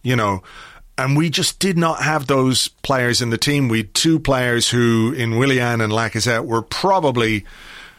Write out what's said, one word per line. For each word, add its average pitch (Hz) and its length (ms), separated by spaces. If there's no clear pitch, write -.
you 127 140
know, 101 280
and 135 180
we 160 140
just 156 300
did 185 180
not 165 260
have 147 240
those 131 400
players 123 540
in 120 80
the 113 80
team. 143 320
We 113 100
had 107 140
two 160 260
players 123 500
who, 117 460
in 113 220
Willian 123 420
and 107 140
Lacazette, 113 520
were 113 180
probably 120 840